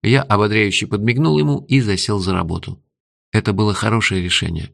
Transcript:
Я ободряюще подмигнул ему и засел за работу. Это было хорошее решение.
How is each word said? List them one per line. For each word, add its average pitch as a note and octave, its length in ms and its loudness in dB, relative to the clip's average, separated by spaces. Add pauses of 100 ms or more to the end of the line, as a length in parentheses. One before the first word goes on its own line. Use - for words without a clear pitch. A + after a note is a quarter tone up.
Я B2 180 4
ободряюще G#2 640 0
подмигнул A#2+ 500 0
ему C#3+ 300 0
и C3+ 140 4
засел G2+ 380 0
за F#2 140 -2
работу. F2 480 -4 (500)
Это G#2+ 220 0
было G#2 200 0
хорошее G#2 500 0
решение. E2 500 -4